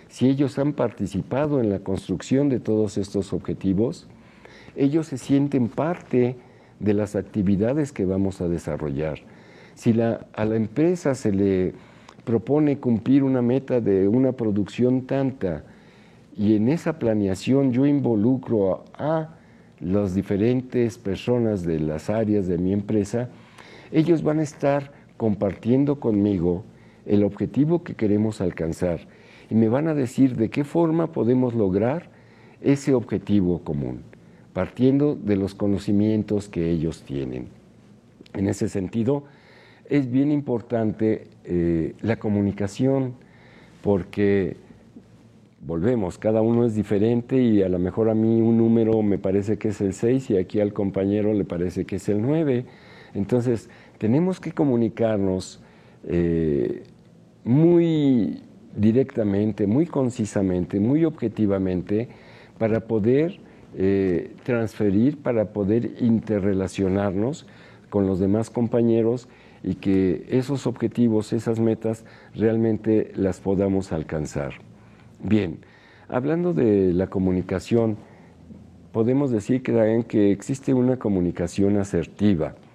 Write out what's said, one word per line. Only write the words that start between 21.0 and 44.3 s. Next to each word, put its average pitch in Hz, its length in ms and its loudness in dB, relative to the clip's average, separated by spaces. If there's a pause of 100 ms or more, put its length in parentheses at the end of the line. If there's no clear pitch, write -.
de 82 160 -2
las 78 320 -4
áreas 104 360 0
de 87 120 0
mi 92 140 0
empresa, 104 560 -2 (600)
ellos 160 300 2
van 156 160 0
a 160 60 0
estar 139 480 -2 (260)
compartiendo 117 800 0
conmigo 101 640 0 (440)
el 104 160 4
objetivo 139 600 0
que - 120 -10
queremos 107 440 0
alcanzar 82 600 -2 (500)
y 107 60 -2
me 113 120 6
van 135 200 2
a 160 80 0
decir 131 400 2
de 110 140 0
qué 143 140 -2
forma 160 480 0
podemos 123 440 0
lograr 110 560 0 (500)
ese 139 320 2
objetivo 101 680 0
común, 64 380 -6 (520)
partiendo 135 640 0
de 101 220 0
los 98 180 -2
conocimientos 104 920 0
que 85 200 -2
ellos 80 340 -2
tienen. 64 440 -8 (840)
En 98 140 -2
ese 98 220 -2
sentido, 113 540 -2 (640)
es 135 220 0
bien 139 200 2
importante, 113 960 0 (180)
eh, 85 560 0
la 110 160 0
comunicación, 107 960 -2 (680)
porque, 101 760 0 (1080)